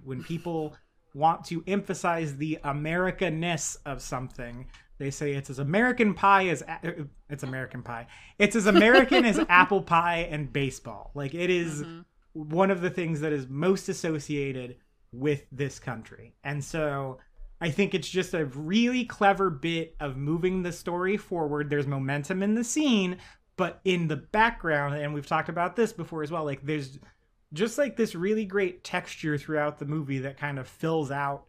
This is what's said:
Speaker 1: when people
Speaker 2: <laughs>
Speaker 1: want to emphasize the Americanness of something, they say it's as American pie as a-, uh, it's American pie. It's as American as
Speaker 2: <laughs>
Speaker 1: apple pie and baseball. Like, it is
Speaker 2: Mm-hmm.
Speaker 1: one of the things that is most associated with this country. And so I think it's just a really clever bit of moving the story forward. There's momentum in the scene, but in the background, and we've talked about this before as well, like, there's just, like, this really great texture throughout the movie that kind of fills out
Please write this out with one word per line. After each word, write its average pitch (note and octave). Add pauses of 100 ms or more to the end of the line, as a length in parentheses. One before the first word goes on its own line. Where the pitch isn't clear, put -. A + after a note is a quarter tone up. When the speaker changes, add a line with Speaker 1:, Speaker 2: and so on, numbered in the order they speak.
Speaker 1:
when C3
people E3 (200)
Speaker 2:
<laughs> -
Speaker 1:
want D#3+
to E3
emphasize E3+
the D#3
Americanness E3
of C3+
something, B2+ (300)
they C#3
say C#3+
it's C#3
as C3
American G#3+
pie G3
as E3+
a-, E3
uh, - (260)
it's C#3+
American B2+
pie. A#2+ (320)
It's G#3
as G3+
American A#3+
as G#3+
Speaker 2:
<laughs> -
Speaker 1:
apple F#3
pie E3+
and D3
baseball. A#2
Like, C#3
it F3
is E3+
Speaker 2:
Mm-hmm. E3
Speaker 1:
one F#3+
of F#3
the F3
things E3
that D#3
is C3
most F3+
associated C#3+ (340)
with C#3
this C3+
country. A#2 (120)
And C#3+
so C#3 (420)
I E3
think G3
it's E3
just F3+
a D#3+
really G#3+
clever G3
bit E3
of C#3
moving F3
the F3
story F3+
forward. D3
There's C#3+
momentum C#3+
in G#3+
the A#3
scene, A3 (380)
but E3+
in F3
the D3+
background, D#3+
and D3
we've C#3+
talked D#3+
about F3
this A3
before D#3+
as D3
well, E3
like, C#3
there's C#3 (540)
just, A3
like, C#4+
this A3
really G#3
great F#3+
texture E3
throughout D3+
the D3+
movie C#3
that C3+
kind C#3+
of B2+
fills D#3+
out C#3